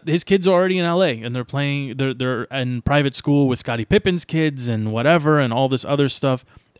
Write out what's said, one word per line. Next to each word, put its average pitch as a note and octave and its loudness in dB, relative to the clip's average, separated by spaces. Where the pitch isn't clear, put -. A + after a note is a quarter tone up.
his D#3+ 0
kids F#3+ 2
are F#3+ 4
already F#3 2
in F3 0
L E3+ 2
A, A#2+ 0
and A#2+ -6
they're B2 -4
playing, C#3+ -4
they're, C3+ -2
they're B2+ -4
in B2+ -4
private C#3+ 0
school C#3+ 2
with B2+ 0
Scottie A#2 -4
Pippen's F#3+ 0
kids D3 -2
and A2 -2
whatever D3 2
and B2 0
all C3 0
this C3 -2
other C#3+ 0
stuff. C3 -2